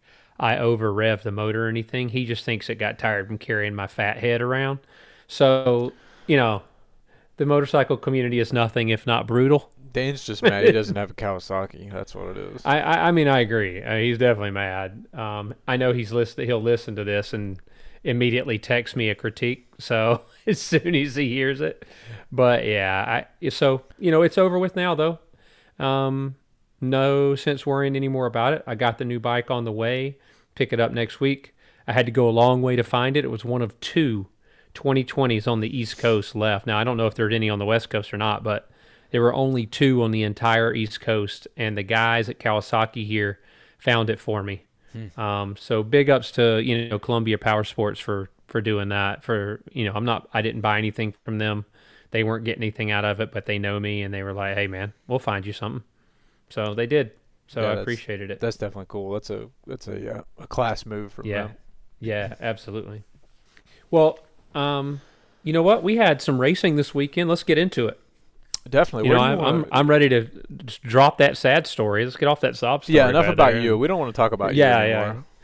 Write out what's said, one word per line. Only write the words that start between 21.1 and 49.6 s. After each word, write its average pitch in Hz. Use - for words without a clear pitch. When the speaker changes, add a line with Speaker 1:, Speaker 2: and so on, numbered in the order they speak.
Speaker 1:
he 143
hears 131
it, -
but 123
yeah, 101
I, 156
so, 131
you 175
know, 160
it's 170
over 185
with 185
now 180
though. 160
Um, 135
no 139
sense 139
worrying 139
anymore 135
about 117
it. -
I 120
got 117
the 127
new 120
bike 120
on 123
the 110
way. 127
Pick -
it 113
up 113
next 117
week. 139
I 101
had 123
to 120
go 120
a -
long 123
way 127
to 120
find 127
it. 139
It 127
was 113
one 123
of 110
two 117
twenty 135
twenties 120
on 117
the 110
East 113
Coast 110
left. 107
Now, 107
I 110
don't 120
know 113
if 104
there 113
are 104
any 110
on 104
the 101
West 113
Coast 104
or 104
not, 104
but 107
there 120
were 120
only 131
two 127
on 110
the 110
entire 113
East 110
Coast, 107
and 107
the 101
guys 113
at -
Kawasaki 110
here 104
found 117
it 104
for 107
me. 98
Speaker 2:
Hmm. 110
Speaker 1:
Um, 101
so 110
big 139
ups 131
to, 117
you 117
know, 107
Columbia 113
Power 107
Sports 104
for, 98
for 113
doing 101
that. 101
For, 104